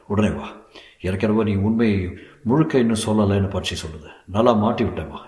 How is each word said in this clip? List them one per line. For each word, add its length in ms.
உடனே 280
வா. 140
ஏற்கனவே 420
நீ 120
உண்மையை 640
முழுக்க 360
இன்னும் 280
சொல்லலைன்னு 440
பட்சி 260
சொல்லுது. 220
நல்லா 280
மாட்டி 320
விட்டேம்மா 440